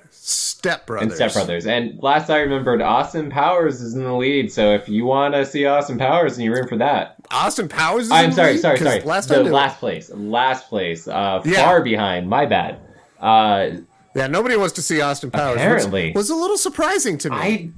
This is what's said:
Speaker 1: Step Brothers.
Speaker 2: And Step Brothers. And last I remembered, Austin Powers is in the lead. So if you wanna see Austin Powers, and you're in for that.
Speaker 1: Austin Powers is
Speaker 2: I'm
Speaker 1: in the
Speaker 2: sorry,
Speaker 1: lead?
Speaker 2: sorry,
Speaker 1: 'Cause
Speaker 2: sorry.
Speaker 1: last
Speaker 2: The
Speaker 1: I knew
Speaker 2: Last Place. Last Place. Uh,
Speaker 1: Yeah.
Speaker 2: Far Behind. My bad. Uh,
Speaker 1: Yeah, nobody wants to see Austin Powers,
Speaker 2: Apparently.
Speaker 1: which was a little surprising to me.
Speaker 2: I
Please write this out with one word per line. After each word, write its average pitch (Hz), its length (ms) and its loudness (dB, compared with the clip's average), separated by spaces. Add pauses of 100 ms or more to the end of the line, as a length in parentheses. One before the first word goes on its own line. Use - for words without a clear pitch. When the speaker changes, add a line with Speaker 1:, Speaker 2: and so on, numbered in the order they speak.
Speaker 1:
Step - 800 -6
Brothers. 110 200 -2
Speaker 2:
And 107 60 -4
Step 113 200 0
Brothers. 87 340 -2
And 117 340 -4
last 139 300 2
I 151 80 2
remembered, 131 420 0
Austin 139 480 -2
Powers 151 520 0
is 117 120 -8
in 131 100 -4
the 127 100 -4
lead. 127 380 0
So 104 220 4
if 101 160 -2
you 107 160 0
wanna 139 400 2
see 143 220 -2
Austin 139 320 0
Powers, 139 380 2
and 120 60 -4
you're 113 140 0
in 127 100 -4
for 117 100 -6
that. 123 380 0 (160)
Speaker 1:
Austin 160 380 -2
Powers 185 360 0
is 226 60 -6
Speaker 2:
I'm 165 140 6
Speaker 1:
in 165 60 2
the 165 40 -4
Speaker 2:
sorry, 165 180 4
Speaker 1:
lead? 165 80 0
Speaker 2:
sorry, 156 160 2
Speaker 1:
'Cause 151 100 0
Speaker 2:
sorry. 110 140 2
Speaker 1:
last 160 280 -2
Speaker 2:
The 143 100 6
Speaker 1:
I - 40 6
knew 170 80 2
Speaker 2:
Last 135 280 2
Place. 85 340 -8
Last 120 560 -2
Place. 85 380 -4
Uh, 95 380 -2
Speaker 1:
Yeah. 180 180 2
Speaker 2:
Far 170 200 6
Behind. 101 440 0
My 131 200 2
bad. - 320 0 (420)
Uh, 107 480 4 (440)
Speaker 1:
Yeah, 135 140 -2
nobody 220 300 0
wants 190 180 0
to 175 60 -8
see 160 200 -2
Austin 143 300 -2
Powers, 139 260 -2
Speaker 2:
Apparently. 120 520 0
Speaker 1:
which 160 60 -4
was 202 140 0
a 320 60 -2
little 370 220 -2
surprising 320 640 -2
to 156 100 -6
me. 131 80 -4
Speaker 2:
I 175 400 -4